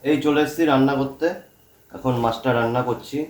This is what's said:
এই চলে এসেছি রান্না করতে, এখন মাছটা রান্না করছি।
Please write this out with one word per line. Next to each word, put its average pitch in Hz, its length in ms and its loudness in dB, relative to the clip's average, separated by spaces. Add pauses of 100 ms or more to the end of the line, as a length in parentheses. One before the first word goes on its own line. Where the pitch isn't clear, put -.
এই 147 180 2
চলে 147 200 2
এসেছি 151 240 0
রান্না 139 360 4
করতে, 135 260 -2 (680)
এখন 123 180 -2 (100)
মাছটা 117 300 0
রান্না 117 360 0
করছি। 139 400 -6